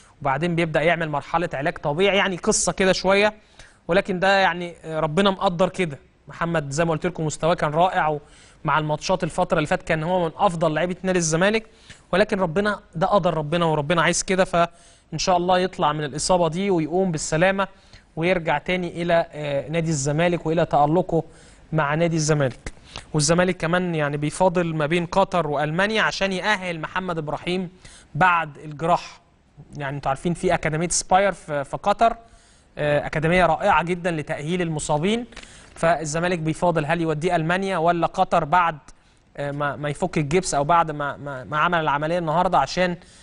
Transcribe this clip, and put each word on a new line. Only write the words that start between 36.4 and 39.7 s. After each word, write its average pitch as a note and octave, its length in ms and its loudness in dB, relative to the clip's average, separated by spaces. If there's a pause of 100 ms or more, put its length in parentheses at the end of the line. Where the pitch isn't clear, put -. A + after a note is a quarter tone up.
هل E3 160 0
يوديه D#3+ 340 -2
المانيا F3+ 420 0
ولا E3 300 2
قطر F3+ 380 0
بعد، E3+ 320 2 (600)
آه، C#3+ 140 -6
ما، C#3+ 240 -4